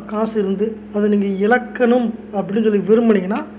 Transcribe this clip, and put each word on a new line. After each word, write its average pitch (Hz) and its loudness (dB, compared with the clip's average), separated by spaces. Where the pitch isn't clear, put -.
காசு 214 -4
இருந்து 202 -2
அதை 208 0
நீங்க 202 2
இழக்கணும் 240 2
அப்படின்னு 196 -2
சொல்லி 208 2
விரும்புனீங்கன்னா, 208 2